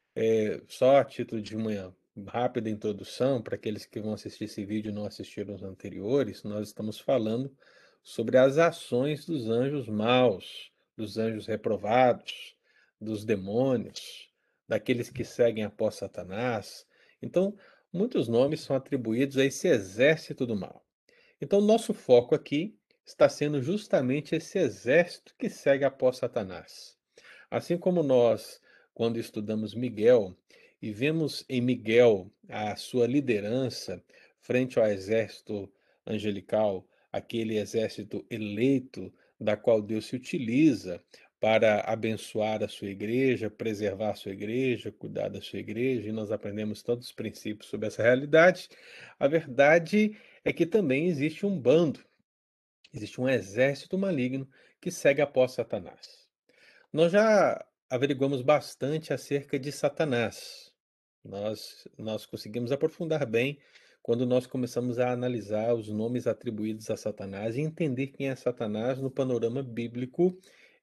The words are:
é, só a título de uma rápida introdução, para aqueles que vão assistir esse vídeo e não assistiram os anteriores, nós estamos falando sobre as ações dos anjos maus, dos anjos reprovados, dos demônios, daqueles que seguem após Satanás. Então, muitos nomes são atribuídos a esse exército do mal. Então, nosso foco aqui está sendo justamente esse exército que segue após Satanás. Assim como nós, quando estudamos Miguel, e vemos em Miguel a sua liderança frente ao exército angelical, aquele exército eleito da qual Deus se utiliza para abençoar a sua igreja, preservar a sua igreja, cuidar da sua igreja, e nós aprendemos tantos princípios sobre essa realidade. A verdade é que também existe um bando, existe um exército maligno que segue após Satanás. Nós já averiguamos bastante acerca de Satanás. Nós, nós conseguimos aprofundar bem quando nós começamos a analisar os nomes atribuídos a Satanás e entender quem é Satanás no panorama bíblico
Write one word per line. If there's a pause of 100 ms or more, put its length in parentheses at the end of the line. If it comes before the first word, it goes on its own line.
(160)
é,
só
a
título
de
uma (320)
rápida
introdução,
para
aqueles
que
vão
assistir
esse
vídeo
e
não
assistiram
os
anteriores,
nós
estamos
falando (480)
sobre
as
ações
dos
anjos
maus, (240)
dos
anjos
reprovados, (420)
dos
demônios, (400)
daqueles
que
seguem
após
Satanás. (360)
Então, (340)
muitos
nomes
são
atribuídos
a
esse
exército
do
mal. (560)
Então,
nosso
foco
aqui (280)
está
sendo
justamente
esse
exército
que
segue
após
Satanás. (540)
Assim
como
nós, (320)
quando
estudamos
Miguel, (440)
e
vemos
em
Miguel (180)
a
sua
liderança (340)
frente
ao
exército (340)
angelical, (240)
aquele
exército
eleito (280)
da
qual
Deus
se
utiliza (380)
para
abençoar
a
sua
igreja,
preservar
a
sua
igreja,
cuidar
da
sua
igreja,
e
nós
aprendemos
tantos
princípios
sobre
essa
realidade. (500)
A
verdade (280)
é
que
também
existe
um
bando, (920)
existe
um
exército
maligno (320)
que
segue
após
Satanás. (640)
Nós
já (240)
averiguamos
bastante
acerca
de
Satanás. (520)
Nós, (100)
nós
conseguimos
aprofundar
bem (440)
quando
nós
começamos
a
analisar
os
nomes
atribuídos
a
Satanás
e
entender
quem
é
Satanás
no
panorama
bíblico (460)